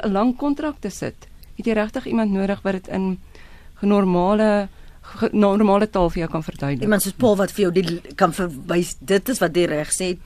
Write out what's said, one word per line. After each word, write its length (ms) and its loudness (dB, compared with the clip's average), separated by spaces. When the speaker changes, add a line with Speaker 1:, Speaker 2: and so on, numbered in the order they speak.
Speaker 1:
'n 80 -2
lang 260 2
kontrak 420 -2
te 100 -8
sit, 380 -10
het 100 -12
jy 80 0
regtig 320 -2
iemand 260 0
nodig 320 -2
wat 100 0
dit 140 -8
in 320 -4
genormale, 920 2
ge-, 300 -4
normale 580 4
taal 200 2
vir 100 -4
jou 120 -4
kan 120 -4
verduidelik. 400 -4
Speaker 2:
Iemand 180 2
soos 160 -4
Paul 180 4
wat 160 0
vir 120 -4
jou 80 2
die 120 2
l-, 200 -12
kan 180 2
verwys, 640 -4
dit 300 0
is 100 -2
wat 140 0
die 120 2
reg 260 -4
sê. 340 -4